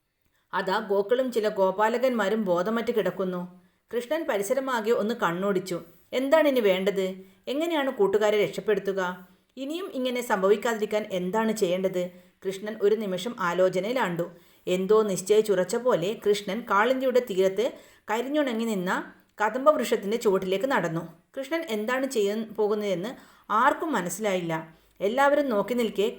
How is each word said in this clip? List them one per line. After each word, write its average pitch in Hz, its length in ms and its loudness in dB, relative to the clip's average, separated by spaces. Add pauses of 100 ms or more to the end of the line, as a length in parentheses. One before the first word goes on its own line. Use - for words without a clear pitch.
(540)
അതാ 190 260 0 (100)
ഗോക്കളും 226 420 2
ചില 214 180 0
ഗോപാലകന്മാരും 214 960 0
ബോധമറ്റ് 220 500 0
കിടക്കുന്നു. 180 640 -4 (340)
കൃഷ്ണൻ 302 340 -4
പരിസരമാകെ 240 640 0
ഒന്ന് 226 240 0
കണ്ണോടിച്ചു. 185 640 -2 (320)
എന്താണിനി 277 460 4
വേണ്ടത്? 190 560 2 (320)
എങ്ങനെയാണ് 294 440 -2
കൂട്ടുകാരെ 208 520 2
രക്ഷപ്പെടുത്തുക? 185 840 -2 (300)
ഇനിയും 311 360 -8
ഇങ്ങനെ 254 280 -2
സംഭവിക്കാതിരിക്കാൻ 214 880 0
എന്താണ് 190 400 0
ചെയ്യേണ്ടത്? 180 600 0 (360)
കൃഷ്ണൻ 208 340 -8
ഒരു 202 140 4
നിമിഷം 208 440 -4
ആലോചനയിലാണ്ടു. 185 920 0 (360)
എന്തോ 190 360 4
നിശ്ചയിച്ചുറച്ച 202 720 2
പോലെ 226 440 0 (100)
കൃഷ്ണൻ 208 420 -2
കാളിന്തിയുടെ 247 480 2
തീരത്ത് 196 540 0 (380)
കരിഞ്ഞുണങ്ങി 247 540 -2
നിന്ന 214 480 -2 (320)
കദംബ 254 240 2
വൃക്ഷത്തിൻ്റെ 220 480 2
ചുവട്ടിലേക്ക് 190 480 0
നടന്നു. 170 480 -2 (260)
കൃഷ്ണൻ 330 300 -4
എന്താണ് 233 360 -2
ചെയ്യാൻ 220 500 -2
പോകുന്നതെന്ന് 208 600 -2 (340)
ആർക്കും 294 440 2
മനസ്സിലായില്ല. 175 840 -2 (240)
എല്ലാവരും 277 480 2
നോക്കി 202 240 0
നിൽക്കെ 220 460 -2